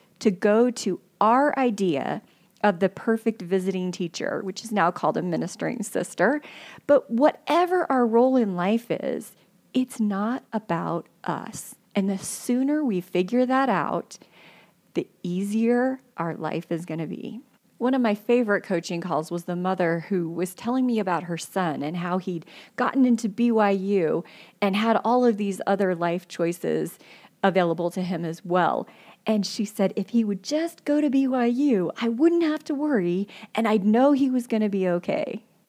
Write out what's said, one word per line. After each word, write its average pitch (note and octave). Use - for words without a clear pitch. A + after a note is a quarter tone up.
to A3+
go G#3+
to G3+
our B3+
idea G3
of F#3
the F#3+
perfect A3
visiting F#3
teacher, -
which F#3+
is A3+
now F3+
called D#3
a D#3+
ministering E3
sister. -
But C#4+
whatever E4+
our B3+
role A#3+
in G3+
life G#3
is, -
it's B3+
not G#3
about E3+
us. -
And G3
the G3
sooner C4+
we G#3
figure F#3
that C4
out, -
the -
easier A3+
our E3+
life -
is E3+
gonna D#3+
be. -
One B3+
of C4
my A3
favorite A3
coaching E3+
calls E3
was F3
the F3
mother F3
who F3
was F3+
telling B3+
me A#3+
about F3+
her E3+
son D#3+
and D#3
how F3+
he'd F3+
gotten B3+
into A#3+
B A#3
Y G#3+
U F#3
and G3
had A3
all B3
of A#3
these G3
other G3
life E3+
choices E3
available F3
to F#3
him F3
as E3
well. E3+
And G#3+
she -
said, G3
"If G3+
he A#3
would G3+
just D#4+
go D4
to D4+
B C4+
Y B3+
U, A#3+
I A3+
wouldn't E4+
have D4+
to D4+
worry, G3+
and A3+
I'd G#3
know A#3
he C4+
was B3
gonna G#3+
be F#3+
okay." -